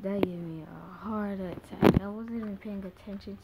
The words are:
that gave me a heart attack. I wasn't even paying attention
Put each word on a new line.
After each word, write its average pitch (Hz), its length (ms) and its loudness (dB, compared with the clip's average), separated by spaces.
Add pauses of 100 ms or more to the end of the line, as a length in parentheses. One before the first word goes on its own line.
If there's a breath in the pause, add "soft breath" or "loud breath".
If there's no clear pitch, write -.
that 196 180 2
gave 180 160 0
me 165 260 -6
a 175 420 -12
heart 208 340 -2
attack. - 640 6
I 196 80 -4
wasn't 226 260 -4
even 214 220 -4
paying 202 260 -6
attention 196 600 -8